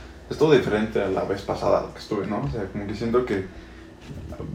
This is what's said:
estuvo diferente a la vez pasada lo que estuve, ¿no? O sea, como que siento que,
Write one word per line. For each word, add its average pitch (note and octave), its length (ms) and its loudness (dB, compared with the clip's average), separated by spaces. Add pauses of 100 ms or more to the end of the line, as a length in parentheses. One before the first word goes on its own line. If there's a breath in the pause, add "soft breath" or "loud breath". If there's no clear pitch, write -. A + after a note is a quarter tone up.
(300 loud breath)
estuvo D3+ 220 4
diferente G#2+ 500 4
a G2 80 2
la F#2+ 140 2
vez G2 180 -2
pasada F#2+ 420 2
lo F#2 100 -10
que - 60 -14
estuve, G2+ 280 -4
¿no? G#2 200 -2
O - 40 -2
sea, A2 200 -4
como G#2 160 -6
que G#2+ 80 -6
siento A#2 300 2
que, F#2+ 200 0 (1080 loud breath)